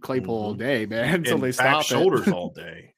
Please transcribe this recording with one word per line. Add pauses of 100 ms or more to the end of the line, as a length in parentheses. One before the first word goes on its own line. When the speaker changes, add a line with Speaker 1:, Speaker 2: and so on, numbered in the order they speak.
Speaker 1:
Claypool
all
Speaker 2:
Mm-hmm.
Speaker 1:
day,
man,
<laughs>
until
Speaker 2:
And
Speaker 1:
they
Speaker 2:
back
Speaker 1:
stop
it.
Speaker 2:
shoulders
all
Speaker 1:
<laughs>
Speaker 2:
day.